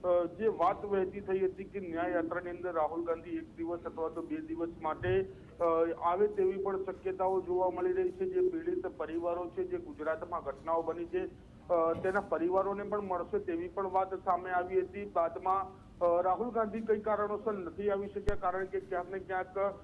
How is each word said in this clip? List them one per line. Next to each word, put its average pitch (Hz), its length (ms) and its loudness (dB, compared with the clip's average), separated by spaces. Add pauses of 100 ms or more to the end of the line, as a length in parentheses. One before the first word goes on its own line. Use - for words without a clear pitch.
અ, 175 200 6 (140)
જે 220 100 2
વાત 196 360 2
વહેતી 196 360 0
થઈ 190 180 0
હતી 190 260 0
કે 196 160 -8
ન્યાય 170 300 -2
યાત્રાની 170 400 -2
અંદર 175 220 -4
રાહુલ 165 320 0
ગાંધી 165 260 -2
એક 160 260 -8
દિવસ 170 280 -4
અથવા 160 240 -4
તો 165 140 -6
બે 156 140 -4
દિવસ 165 320 -4 (140)
માટે, 175 400 0 (380)
અ, 175 40 4 (380)
આવે 180 240 4
તેવી 190 260 2
પણ 196 320 -2
શક્યતાઓ 190 560 0
જોવા 180 300 2
મળી 180 220 2
રહી 185 200 2
છે. 190 120 -2
જે 180 240 4
પીડિત 170 380 0
પરિવારો 170 640 -2
છે, 185 160 -4
જે 180 120 -2
ગુજરાતમાં 160 680 -4
ઘટનાઓ 147 400 -2
બની 165 220 -4
છે, 170 200 -2 (460)
અ, 165 220 4 (100)
તેના 185 180 2
પરિવારોને 190 640 2
પણ 202 180 -2
મળશે 185 380 -2
તેવી 175 300 -2
પણ 190 220 -2
વાત 190 240 2
સામે 185 360 0
આવી 180 300 2
હતી. 202 240 -6
બાદમાં, 185 880 -2 (140)
અ, 175 160 6
રાહુલ 185 300 2
ગાંધી 220 300 0
કઈ 220 200 2
કારણોસર 208 520 0
નથી 196 380 -2
આવી 196 180 0
શક્યા, 202 280 0
કારણ 185 280 0
કે 190 160 -4
ક્યાંક 180 320 -4
ને 190 60 -6
ક્યાંક 185 400 -4 (260)